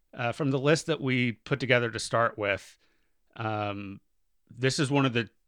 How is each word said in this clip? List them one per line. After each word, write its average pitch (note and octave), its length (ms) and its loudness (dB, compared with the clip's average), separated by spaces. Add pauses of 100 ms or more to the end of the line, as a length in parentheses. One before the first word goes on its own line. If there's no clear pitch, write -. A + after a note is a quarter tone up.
(140)
uh, A#2+ 200 -2
from C#3 180 0
the C3+ 80 0
list D3 260 4
that D#3 160 -2
we B2+ 320 2
put C3 260 -4
together A#2+ 300 2
to A2 100 -6
start A#2 380 0
with, G2+ 400 -4 (580)
um, G#2 640 -6 (560)
this C3 240 0
is C3+ 120 0
one C#3 140 4
of B2 80 0
the A2+ 160 -2 (180)